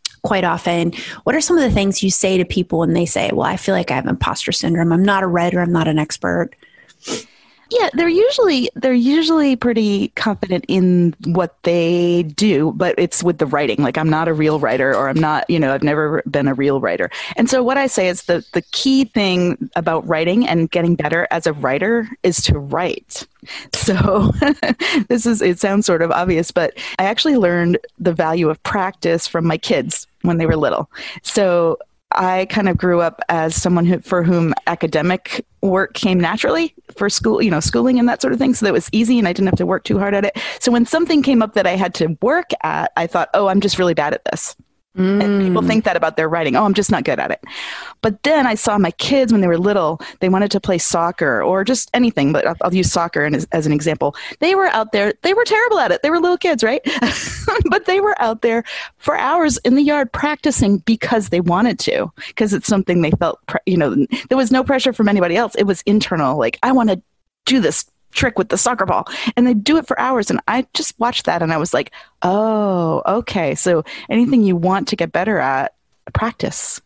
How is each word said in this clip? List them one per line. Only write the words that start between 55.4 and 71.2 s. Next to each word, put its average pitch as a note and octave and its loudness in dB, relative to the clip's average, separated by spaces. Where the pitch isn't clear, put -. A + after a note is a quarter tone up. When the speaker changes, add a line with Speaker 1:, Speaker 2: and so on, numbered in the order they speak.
Speaker 2:
terrible A4 2
at A3+ 0
it. - 0
They C#4+ 0
were E4+ 2
little F4+ 2
kids, D#4 0
right? A#3 0
<laughs> C4+ 0
But F#4 0
they F#4 2
were G#4 0
out A3+ -2
there A#3 0
for - -2
hours D4+ 0
in B3 4
the C#4+ 4
yard D4 0
practicing C4+ 0
because A3 0
they F3 2
wanted F3+ 0
to, - -2
'cause G#3 0
it's - -4
something F#3 2
they D#3 0
felt, - -2
pre-, - -4
you F3+ 0
know, C#3+ 0
there C4 2
was C4 0
no C4 2
pressure C4 0
from G#3 2
anybody F3 2
else. A#3 -2
It G3+ 2
was F#3+ -2
internal. D#3+ 0
Like, A2+ -2
"I A#3+ 2
wanna A3 2
do C4 2
this D#3 -2
trick - -2
with F#3+ -2
the - -2
soccer A3+ 0
ball." - 0
And B3 4
they B3 4
do A3 2
it D#4 -2
for - -2
hours. B3 0
And - 0
I B3 -2
just - -6
watched A#3+ -2